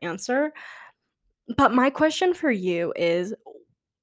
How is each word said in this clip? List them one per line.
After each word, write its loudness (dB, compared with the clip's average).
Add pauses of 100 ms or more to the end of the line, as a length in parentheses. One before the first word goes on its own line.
answer, -2 (1040)
but 6
my 4
question 2
for -2
you -2
is, 0 (680)